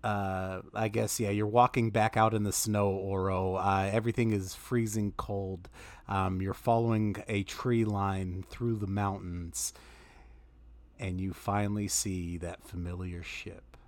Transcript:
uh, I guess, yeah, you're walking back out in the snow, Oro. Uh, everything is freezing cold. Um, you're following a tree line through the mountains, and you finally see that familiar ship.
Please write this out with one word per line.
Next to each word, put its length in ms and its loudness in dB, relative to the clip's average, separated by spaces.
uh, 560 -2
I 140 0
guess, 300 -2
yeah, 120 0
you're 160 2
walking 440 6
back 280 4
out 160 6
in 80 2
the 100 0
snow, 380 2
Oro. 640 0
Uh, 360 4
everything 420 2
is 220 0
freezing 640 0
cold. 540 -6
Um, 360 0
you're 100 -2
following 640 2
a 160 0
tree 420 0
line 640 -2
through 260 -2
the 100 -4
mountains, 880 -4
and 240 -4
you 100 -2
finally 560 -2
see 500 -4
that 300 -10
familiar 540 -6
ship. 640 -14